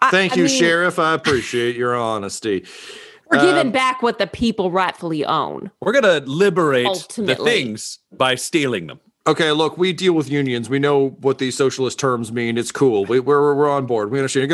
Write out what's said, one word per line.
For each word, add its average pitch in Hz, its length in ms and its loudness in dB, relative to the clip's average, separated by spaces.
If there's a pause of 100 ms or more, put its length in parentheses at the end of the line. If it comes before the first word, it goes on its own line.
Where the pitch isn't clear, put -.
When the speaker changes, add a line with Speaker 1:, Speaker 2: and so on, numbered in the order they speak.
Speaker 1:
I, 262 80 4
Speaker 2:
Thank 185 240 0
Speaker 1:
I - 40 -2
Speaker 2:
you, 175 80 4
Speaker 1:
mean, 269 140 0
Speaker 2:
Sheriff. 170 380 2
I 160 160 0
appreciate 120 640 -2
your 123 200 -2
honesty. 110 720 -4 (640)
Speaker 1:
we're 311 120 4
giving 285 260 4
Speaker 2:
Um, 233 40 -4
Speaker 1:
back 254 300 0
what 233 160 0
the 196 80 -2
people 208 460 -2
rightfully 170 520 -2
own. 101 460 -4 (120)
Speaker 3:
We're 190 120 -2
gonna 202 320 4
liberate 151 600 2
the 120 40 0
Speaker 1:
Ultimately. 190 600 -2
Speaker 3:
things 123 480 -4 (120)
by 127 240 0
stealing 127 520 -2
them. 73 120 -18 (280)
Speaker 2:
Okay, 156 240 4
look, 156 260 0
we 185 160 0
deal 180 200 0
with 151 180 0
unions. 127 360 -2
We 139 120 0
know 139 300 2 (120)
what 135 160 2
these 127 180 -4
socialist 131 440 0
terms 120 320 -2
mean. 117 260 -2
It's 120 140 -2
cool. 110 340 2
We, 117 140 2
we're, 143 340 4
we're 147 160 2
on 139 160 0
board. 110 240 -2
We 127 80 -4
understand. 135 240 0
You're 135 120 0